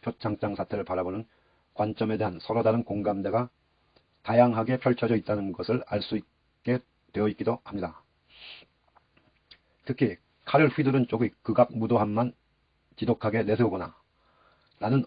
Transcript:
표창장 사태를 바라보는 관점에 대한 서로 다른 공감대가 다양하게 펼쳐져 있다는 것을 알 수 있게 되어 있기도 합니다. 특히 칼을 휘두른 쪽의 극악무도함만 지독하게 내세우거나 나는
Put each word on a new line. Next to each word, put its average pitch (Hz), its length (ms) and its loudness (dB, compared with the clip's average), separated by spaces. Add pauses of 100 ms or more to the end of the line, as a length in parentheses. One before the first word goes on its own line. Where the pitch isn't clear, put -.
표창장 - 540 -4
사태를 - 300 -6
바라보는 92 400 -4 (500)
관점에 107 420 -2
대한 101 240 -4
서로 113 220 -2
다른 113 220 2
공감대가 104 640 -2 (720)
다양하게 120 560 4
펼쳐져 120 380 2
있다는 101 360 -2
것을 120 340 -2
알 104 160 -2
수 - 140 -6
있게 - 600 -6 (340)
되어 104 160 2
있기도 113 360 -2
합니다. 90 380 -8 (1800)
특히 117 320 0 (280)
칼을 151 240 4
휘두른 131 400 2
쪽의 120 220 0 (120)
극악무도함만 110 880 2 (640)
지독하게 110 480 0
내세우거나 104 500 0 (840)
나는 123 280 0